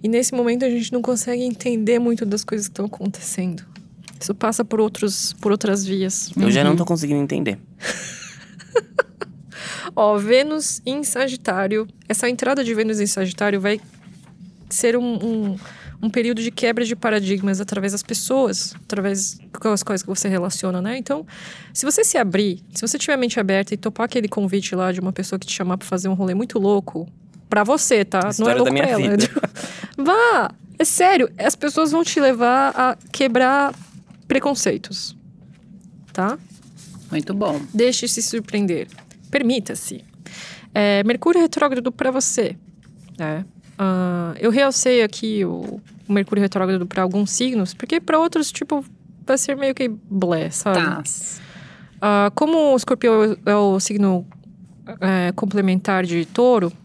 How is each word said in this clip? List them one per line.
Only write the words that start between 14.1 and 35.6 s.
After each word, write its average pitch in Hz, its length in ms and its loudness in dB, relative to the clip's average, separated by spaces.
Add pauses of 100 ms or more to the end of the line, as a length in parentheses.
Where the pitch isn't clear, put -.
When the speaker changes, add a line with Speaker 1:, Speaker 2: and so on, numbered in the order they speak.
Speaker 1:
ser 233 260 2
um, 240 200 0
um, 214 400 -2 (460)
um 220 80 0
período 233 320 0
de 226 80 -2
quebra 233 360 0
de 226 100 -4
paradigmas 196 640 0
através 196 320 -4
das 202 100 -6
pessoas, 233 720 -2 (120)
através 196 520 -4 (220)
com - 80 -2
as 214 160 0
quais 190 180 -4
que - 60 -12
você 190 220 -4
relaciona, 185 520 -2
né? 226 160 -4
Então, 285 280 -4 (480)
se - 120 -2
você 302 200 2
se - 120 2
abrir, 196 440 0 (120)
se - 80 -6
você 233 160 -2
tiver 294 160 0
a 269 40 2
mente 247 220 0
aberta 196 340 0
e 202 40 -6
topar 220 280 -2
aquele 233 240 -2
convite 196 460 -2
lá 185 180 0
de 180 80 -4
uma 185 100 -2
pessoa 190 260 -6
que 185 80 -8
te - 80 -10
chamar 185 240 -2
pra - 100 -10
fazer 185 200 -2
um 190 60 0
rolê 185 200 0
muito 233 240 -2
louco, 196 480 0 (440)
pra 208 160 4
você, 240 400 4
tá? 196 160 0
Não 190 60 0
é 208 40 -2
Speaker 2:
História 226 240 2
Speaker 1:
louco 247 100 4
Speaker 2:
da - 60 4
minha 277 120 2
Speaker 1:
pra 262 100 2
ela, 214 80 2
Speaker 2:
vida. 208 160 2
Speaker 1:
tipo, 233 220 2 (580)
<laughs> 277 40 -4
vá! 381 480 4 (300)
É 320 60 4
sério, 359 520 4
as - 180 0
pessoas 294 360 0
vão 330 120 2
te - 160 0
levar 262 560 4
a 254 220 0 (140)
quebrar 262 640 2 (520)
preconceitos, - 880 -2 (1000)